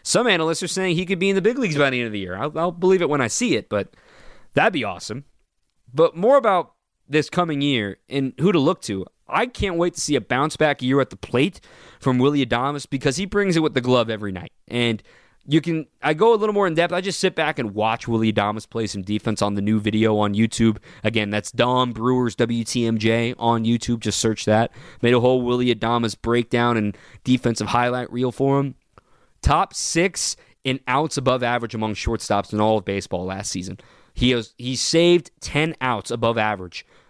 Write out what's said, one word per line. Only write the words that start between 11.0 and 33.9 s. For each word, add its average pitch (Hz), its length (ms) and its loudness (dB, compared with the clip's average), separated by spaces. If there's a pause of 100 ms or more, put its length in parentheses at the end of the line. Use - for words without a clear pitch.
at 127 80 -2
the - 60 -18
plate - 440 -2 (400)
from 127 200 0
Willy 139 260 4
Adames 131 420 -2
because 135 280 -2
he 190 100 -4
brings 196 300 0
it 165 60 4
with 156 120 0
the 127 80 0
glove 120 280 2
every 104 220 -6
night. 87 200 -12 (160)
And 117 340 -2 (440)
you 147 140 2
can, 160 280 -2 (160)
I 151 100 0
go 220 200 4
a 220 40 4
little 214 160 -2
more 202 140 2
in 165 80 -2
depth. 170 180 2
I 185 80 -2
just 185 180 -6
sit 185 140 0
back 151 240 -2
and 110 160 -4
watch 110 340 -2
Willy 113 240 2
Adames 107 380 -2
play 113 180 -6
some 101 140 -8
defense 104 400 -4
on 104 140 0
the 101 60 -2
new 107 180 0
video 107 380 2
on 104 180 0
YouTube. 110 420 2 (260)
Again, 107 260 0
that's 104 220 -4
Dom 123 420 2
Brewers 120 420 0
W 117 280 0
T 117 220 -2
M 113 120 2
J 113 420 2
on 117 260 0
YouTube. 117 360 0
Just - 180 -2
search 110 260 -2
that. 110 260 2 (300)
Made 120 120 4
a 123 60 4
whole 127 220 4
Willy 123 320 0
Adames 117 480 -2
breakdown 120 560 2
and 104 200 -2 (260)
defensive 120 440 0
highlight 123 440 -2
reel 123 200 -2
for 139 280 2
him. 139 160 -4 (680)
Top 160 320 2
six - 640 -2 (260)
in 135 240 -4
outs 143 300 0
above 127 260 0
average 120 320 -2
among 107 200 -4
shortstops 107 580 -2
in 107 80 0
all 110 160 4
of 98 80 -6
baseball 95 400 -4
last 95 260 -8
season. 98 280 -8 (340)